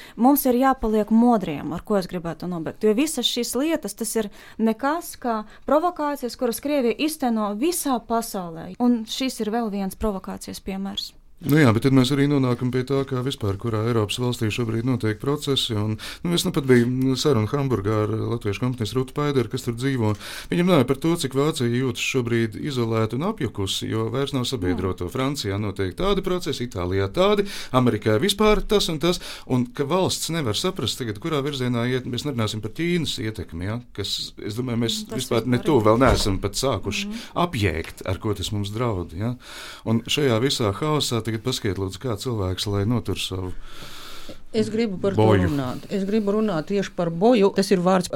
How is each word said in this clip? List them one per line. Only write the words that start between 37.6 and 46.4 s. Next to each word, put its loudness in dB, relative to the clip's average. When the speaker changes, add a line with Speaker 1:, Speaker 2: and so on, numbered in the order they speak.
Speaker 2:
ar -4
ko -2
tas -6
mums -2
draud, -4
ja. -4
Un 2
šajā 2
visā 2
haosā 0
tagad -4
paskiet, -2
lūdzu, -4
kā -4
cilvēks, -2
lai 0
notur 0
savu -6
Speaker 3:
Es 0
gribu 0
par 0
Speaker 2:
boju. 6
Speaker 3:
to 0
runāt. -4
Es -2
gribu 0
runāt 0